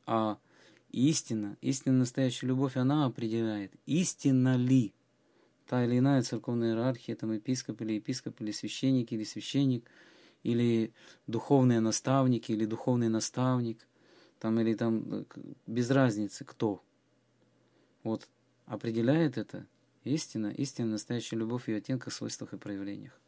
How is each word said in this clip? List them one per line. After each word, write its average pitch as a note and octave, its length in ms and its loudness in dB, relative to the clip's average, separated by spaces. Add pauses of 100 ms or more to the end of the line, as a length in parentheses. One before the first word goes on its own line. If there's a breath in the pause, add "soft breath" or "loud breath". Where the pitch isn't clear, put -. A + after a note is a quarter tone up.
а A2 340 0 (520 soft breath)
истина, A#2 720 0
истинно C3 380 2
настоящая B2+ 480 0
любовь, C3 300 0
она C#3 280 2
определяет, A2 680 -2 (120)
истинна C3 720 2
ли B2 360 4 (760 soft breath)
та B2 180 0
или B2 140 2
иная C3+ 240 6
церковная A#2+ 480 -2
иерархия, A#2+ 440 -2
там A2+ 180 -4
епископ A2+ 480 -4
или A2 120 -2
епископ, A2+ 480 -6
или G#2+ 100 -4
священник, B2+ 640 -2
или G#2+ 120 -4
священник, B2+ 600 -2 (580 loud breath)
или A#2 500 2 (340 loud breath)
духовные B2 540 4
наставники, B2 720 2
или A2 120 0
духовный A#2 440 0
наставник, A#2+ 800 -2 (520 soft breath)
там, A2+ 200 0
или A2+ 160 2
там, A2+ 380 -2
э, G2+ 120 -6
к-, - 140 -16 (280)
без A#2 240 -2
разницы, A2+ 540 2
кто. G#2 360 -4 (1200 soft breath)
Вот A2+ 240 -6 (380)
определяет A#2 720 0
это F#2+ 280 -10 (380)
истина, A#2 440 -4
истинно A#2 460 -4
настоящая A2+ 440 -6
любовь A#2 280 -4
в - 20 -6
её A2 120 -2
оттенках, - 340 -6
свойствах - 400 -8
и G2 40 -12
проявлениях. G2+ 720 -10